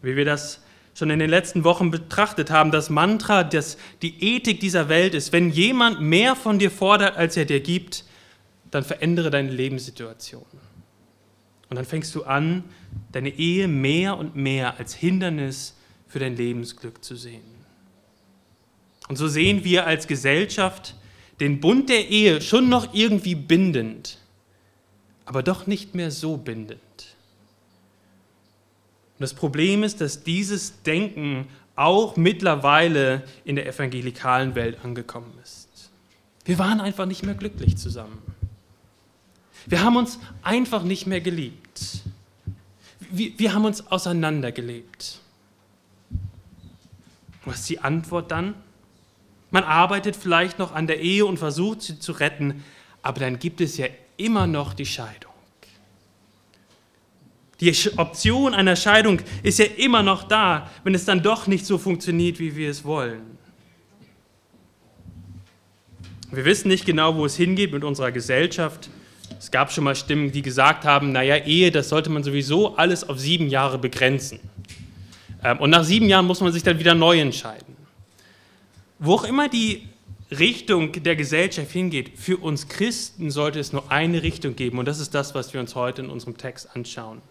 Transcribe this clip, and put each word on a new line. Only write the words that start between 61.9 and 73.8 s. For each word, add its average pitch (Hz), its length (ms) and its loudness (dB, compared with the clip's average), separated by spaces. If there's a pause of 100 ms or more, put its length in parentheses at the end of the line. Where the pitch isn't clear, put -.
wie 160 160 -6
wir 151 140 -4
es 143 140 -8
wollen. 120 540 -6 (3000)
Wir 135 140 -6
wissen 170 240 4
nicht 185 180 2
genau, 160 300 2
wo 151 100 0
es 143 120 -4
hingeht 185 340 2
mit 143 120 -4
unserer 135 280 -2
Gesellschaft. 135 800 -2 (500)
Es - 100 -16
gab 135 220 2
schon 151 140 -2
mal 139 100 0
Stimmen, 147 360 -2
die 139 100 -4
gesagt 135 420 4
haben, 143 300 4
„Na 127 80 2
ja, 139 160 4
Ehe, 160 340 4
das 147 180 0
sollte 156 200 0
man 151 140 -2
sowieso 143 520 0
alles 170 320 2
auf 139 100 -6
sieben 156 300 0
Jahre 135 300 0
begrenzen. 131 640 0 (1040)